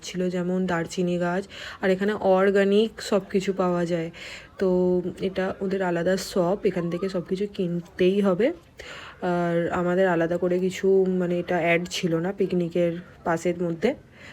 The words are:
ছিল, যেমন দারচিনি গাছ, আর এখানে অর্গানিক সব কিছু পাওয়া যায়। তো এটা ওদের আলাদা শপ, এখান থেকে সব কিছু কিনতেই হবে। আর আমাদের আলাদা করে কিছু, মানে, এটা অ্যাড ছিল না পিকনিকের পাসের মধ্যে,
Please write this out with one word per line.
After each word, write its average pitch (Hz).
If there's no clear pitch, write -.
ছিল, 180
যেমন 180
দারচিনি 175
গাছ, 180
আর 196
এখানে 196
অর্গানিক 196
সব 196
কিছু 196
পাওয়া 180
যায়। 165
তো 180
এটা 190
ওদের 190
আলাদা 180
শপ, 190
এখান 175
থেকে 175
সব 185
কিছু 196
কিনতেই 185
হবে। 202
আর 175
আমাদের 180
আলাদা 170
করে 180
কিছু, 190
মানে, 180
এটা 175
অ্যাড 170
ছিল 165
না 175
পিকনিকের 175
পাসের 175
মধ্যে, 170